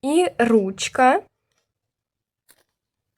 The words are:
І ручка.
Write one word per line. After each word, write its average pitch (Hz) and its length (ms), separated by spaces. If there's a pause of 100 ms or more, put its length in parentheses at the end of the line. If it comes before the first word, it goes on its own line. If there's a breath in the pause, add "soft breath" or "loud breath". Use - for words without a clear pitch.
І 320 240 (100)
ручка. 233 840 (2000)